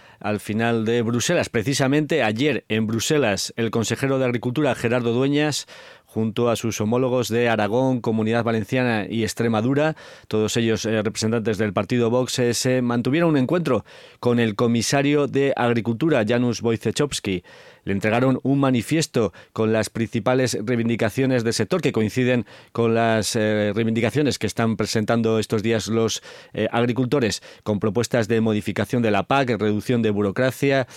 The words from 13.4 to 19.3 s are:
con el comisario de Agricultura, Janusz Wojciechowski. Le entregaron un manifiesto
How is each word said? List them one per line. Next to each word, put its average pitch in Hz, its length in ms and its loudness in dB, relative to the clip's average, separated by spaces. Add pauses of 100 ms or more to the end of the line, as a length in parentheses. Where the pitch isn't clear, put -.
con 120 200 2
el 113 140 2
comisario 139 720 2
de 139 300 0
Agricultura, 120 680 0
Janusz 120 380 0
Wojciechowski. 113 840 -2 (420)
Le 98 60 -4
entregaron 117 520 2
un 139 160 2
manifiesto 131 720 0 (180)